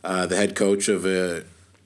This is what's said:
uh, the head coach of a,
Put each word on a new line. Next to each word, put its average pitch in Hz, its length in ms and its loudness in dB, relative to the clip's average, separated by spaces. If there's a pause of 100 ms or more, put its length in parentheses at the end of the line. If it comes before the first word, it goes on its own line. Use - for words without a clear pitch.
uh, 92 220 -2
the 90 100 0
head 98 180 2
coach 101 360 2
of 92 160 0
a, 92 400 -2 (400)